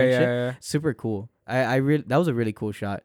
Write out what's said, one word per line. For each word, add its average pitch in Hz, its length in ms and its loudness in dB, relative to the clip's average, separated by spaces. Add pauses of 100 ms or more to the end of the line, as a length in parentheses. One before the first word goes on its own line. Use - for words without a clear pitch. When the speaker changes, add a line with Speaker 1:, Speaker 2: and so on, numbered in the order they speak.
Speaker 1:
and 127 80 4
Speaker 2:
yeah, 123 80 4
Speaker 1:
shit. 123 80 4
Speaker 2:
yeah, 123 200 0
yeah. 127 120 -4
Speaker 1:
Super 151 340 -2
cool. 110 360 -6 (180)
I, 123 120 -2
I 123 180 0
re-, 143 280 2
that 127 120 0
was 175 100 2
a 139 60 2
really 113 200 0
cool 107 180 -6
shot. 101 340 -6